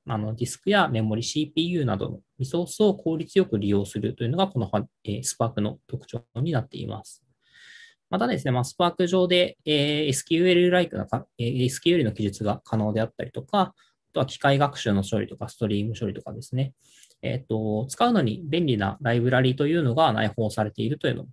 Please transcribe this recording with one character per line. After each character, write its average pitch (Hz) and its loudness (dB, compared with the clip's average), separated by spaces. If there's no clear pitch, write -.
あ 117 -4
の、 107 -4
デ 117 -6
ィ - -2
ス - -10
ク - -8
や 190 4
メ 117 0
モ 110 0
リ、 117 -2
シ 151 -4
ー - -14
ピ 160 0
ー - 0
ユ 175 -2
ー - 0
な 104 0
ど - -4
の - -10
リ 131 -4
ソ 170 -2
ー - -8
ス - -2
を 202 6
効 160 -2
率 170 -4
よ 185 6
く 107 0
利 101 0
用 101 2
す - -8
る 101 -4
と 117 -6
い - 0
う 117 0
の 156 0
が、 196 2
こ 135 -6
の、 113 -2
え 107 -6
ー、 110 -4
Spark 113 -2
の - -4
特 - -10
徴 120 -12
に 151 -2
な 123 0
っ - -6
て - -16
い - -10
ま 107 -8
す。 - -20
ま 185 0
た 226 0
で 214 0
す 135 -6
ね、 139 0
ま 123 2
あ、 123 0
Spark 175 0
上 180 2
で、 180 2
え 147 2
ー、 147 -2
エ 139 2
ス 135 -2
キ 170 0
ュ 170 4
ー 185 6
エ 180 6
ル 175 6
ラ 180 6
イ - -2
ク - -6
な - -4
か-、 - -4
え 120 -2
ー、 123 0
エ 127 4
ス - -6
キ 170 2
ュ - 6
ー - 4
エ - 2
ル 143 2
の 104 0
記 110 -4
述 104 -2
が 104 -2
可 - -4
能 107 0
で 110 0
あ 113 0
っ - -8
た - -8
り 123 -10
と - -10
か、 - -2
あ 185 0
と 156 0
は 131 0
機 - -10
械 139 4
学 143 2
習 110 -2
の 98 2
処 104 -2
理 98 -4
と - -14
か、 98 -8
ス - -18
ト 113 -2
リ 101 0
ー 110 -4
ム 110 -6
処 110 -4
理 95 -4
と - -12
か - -12
で 113 -12
す - -12
ね。 135 -4
え 127 -4
っ 131 -10
と、 110 -2
使 - 0
う 240 2
の 208 4
に 135 0
便 160 0
利 123 2
な 101 -2
ラ 120 2
イ 120 2
ブ 123 2
ラ 127 4
リ 127 2
と 143 0
い 160 2
う 170 2
の 120 2
が 156 4
内 107 0
包 107 -2
さ 110 -2
れ 104 -4
て - -6
い 110 0
る 147 -4
と 147 -2
い 120 0
う - -4
の 135 -10
も、 - -18